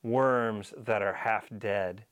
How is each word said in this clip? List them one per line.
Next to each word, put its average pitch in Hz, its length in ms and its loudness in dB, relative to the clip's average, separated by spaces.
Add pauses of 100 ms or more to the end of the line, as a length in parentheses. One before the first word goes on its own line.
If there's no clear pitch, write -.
worms 117 720 2
that 110 240 0
are 101 140 0
half 110 340 -2 (100)
dead. 98 540 -2